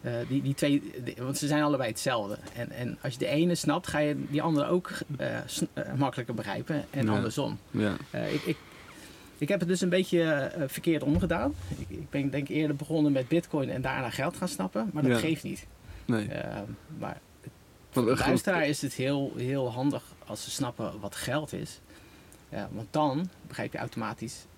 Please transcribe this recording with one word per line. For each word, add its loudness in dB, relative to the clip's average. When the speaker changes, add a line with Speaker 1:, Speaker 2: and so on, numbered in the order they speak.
Speaker 1:
Eh, -4
die, 2
die 0
twee, 2
die, -6
want -4
ze -2
zijn 4
allebei 2
hetzelfde. 0
En, -6
en -4
als -4
je -10
de 0
ene 4
snapt, 2
ga 0
je 2
die 0
andere 4
ook, 2
eh, -2
sn-, -2
eh, -4
makkelijker 0
begrijpen -2
en 0
Speaker 2:
Ja. 4
Speaker 1:
andersom. 0
Speaker 2:
Ja. 0
Speaker 1:
Eh, -2
ik, 0
ik, -2
ik -2
heb 2
het 0
dus 2
een 4
beetje, 4
eh, 0
verkeerd 2
omgedaan. 2
Ik, -6
ik -10
ben, 2
denk -2
ik, -2
eerder 2
begonnen 4
met 2
Bitcoin 2
en -2
daarna 0
geld -2
gaan -2
snappen, -2
maar 2
dat 6
Speaker 2:
Ja. 6
Speaker 1:
geeft 0
niet. -8
Speaker 2:
Nee. 2
Speaker 1:
Eh, -6
maar -8
Speaker 2:
Want, 4
Speaker 1:
voor 6
Speaker 2:
eh, 4
Speaker 1:
de 2
luisteraar 4
is 0
het -2
heel, 0
heel 0
handig 0
als -8
ze -8
snappen -4
wat -8
geld -2
is. -8
Ja, -6
want -8
dan 2
begrijp -6
je -8
automatisch -6